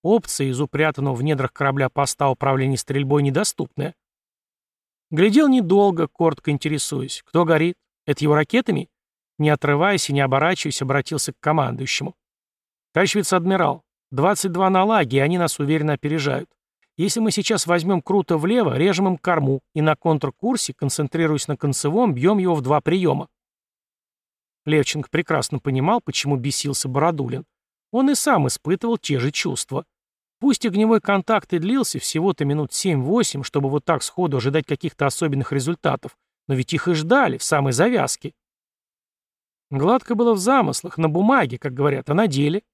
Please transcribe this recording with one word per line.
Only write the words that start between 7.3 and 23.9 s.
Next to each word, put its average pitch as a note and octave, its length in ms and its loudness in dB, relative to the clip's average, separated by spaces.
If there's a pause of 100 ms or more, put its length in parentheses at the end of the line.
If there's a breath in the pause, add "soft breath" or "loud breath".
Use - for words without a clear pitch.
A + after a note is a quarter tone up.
горит? E3 320 2 (300)
Это D3 180 -2
его D3+ 100 4
ракетами?» D#3+ 540 0 (500)
Не D3+ 120 2
отрываясь D3 600 0
и - 20 -2
не C#3 80 2
оборачиваясь, C#3 600 0
обратился C3+ 500 -4
к - 60 -20
командующему. C3+ 760 -4 (760)
«Товарищ F3+ 220 2
вице-адмирал, F3+ 680 0 (260)
двадцать F3+ 400 0
два F#3 180 2
на F#3 160 4
лаге, D#3+ 340 2
и - 20 4
они E3 180 2
нас E3 220 -2
уверенно D3+ 320 0
опережают. C#3+ 580 -4 (460)
Если G#3 240 -2
мы A3 100 2
сейчас G3+ 380 -2
возьмем F3 340 0
круто F#3 340 0
влево, F3 400 0
режем F#3 300 2
им F#3 100 0
корму, C#3 440 0 (140)
и D#3 60 -2
на D#3 140 2
контркурсе, D#3+ 800 -2
концентрируясь D3+ 720 -2
на D3 100 -4
концевом, D3+ 580 0
бьем F3+ 240 2
его F3+ 180 2
в C#3 60 -4
два C#3+ 180 2
приема». D#3+ 480 0 (1400)